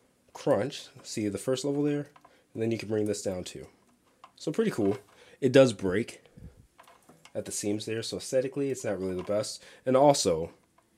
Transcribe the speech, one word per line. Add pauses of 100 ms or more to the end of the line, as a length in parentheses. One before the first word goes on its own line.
(320)
crunch. (160)
See
the
first
level
there? (440)
And
then
you
can
bring
this
down
too. (680)
So
pretty
cool. (420)
It
does
break (1080)
at
the
seams
there,
so
aesthetically
it's
not
really
the
best. (240)
And
also, (480)